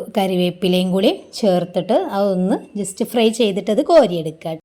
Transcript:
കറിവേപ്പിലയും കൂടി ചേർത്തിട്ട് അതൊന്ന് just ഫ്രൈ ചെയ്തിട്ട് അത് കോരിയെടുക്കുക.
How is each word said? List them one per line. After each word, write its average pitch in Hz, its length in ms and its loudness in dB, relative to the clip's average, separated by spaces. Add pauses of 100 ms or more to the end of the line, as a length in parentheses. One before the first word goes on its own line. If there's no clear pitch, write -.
(160)
കറിവേപ്പിലയും 180 800 0
കൂടി 190 160 2 (280)
ചേർത്തിട്ട് 180 580 0 (200)
അതൊന്ന് 196 400 0 (240)
just - 200 -6 (120)
ഫ്രൈ 226 140 2 (140)
ചെയ്തിട്ട് 202 360 0
അത് 269 140 2
കോരിയെടുക്കുക. 170 640 2 (100)